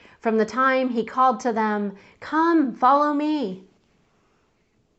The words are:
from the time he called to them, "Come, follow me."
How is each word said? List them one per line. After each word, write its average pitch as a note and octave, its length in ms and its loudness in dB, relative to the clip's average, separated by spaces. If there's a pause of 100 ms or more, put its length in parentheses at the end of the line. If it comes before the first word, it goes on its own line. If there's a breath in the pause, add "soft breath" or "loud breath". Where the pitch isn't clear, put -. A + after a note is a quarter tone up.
(200 soft breath)
from A3 180 -2
the A3 80 2
time C4 440 0
he A3+ 160 -2
called C4 340 0
to A#3+ 140 -2
them, G#3 420 -4 (240 loud breath)
"Come, D#4 540 0
follow C#4+ 400 2
me." C#4+ 520 -4 (1300)